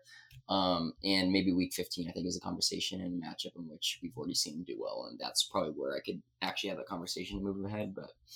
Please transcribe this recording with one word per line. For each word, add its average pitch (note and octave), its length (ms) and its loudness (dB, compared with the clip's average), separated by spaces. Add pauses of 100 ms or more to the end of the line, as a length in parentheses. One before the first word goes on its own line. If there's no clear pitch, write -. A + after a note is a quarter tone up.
(480)
Um, F2+ 540 4
and F#2 280 6
maybe F#2+ 220 6
week F2+ 220 4
fifteen, F2 340 -2
I F2 40 -4
think, F2+ 140 -2
is F2 120 0
a - 20 -10
conversation F2+ 640 -2
and F2+ 200 -2
matchup E2 340 -8
in E2 120 -10
which - 340 -4
we've E2 140 -8
already D2+ 180 -4
seen D2+ 200 0
him E2+ 100 -6
do A#1 140 -6
well. A1+ 320 -6
And A#1 80 -12
that's - 260 0
probably E2 280 0
where C#2 220 -2
I C#2 60 -2
could - 220 -4 (180)
actually F#2+ 300 -2
have F#2 80 -2
a - 60 -6
conversation F#2 540 -4
to G2 60 -2
move G2 120 0
him G2 100 -2
ahead. G#2 280 -2
But, - 180 -10 (240)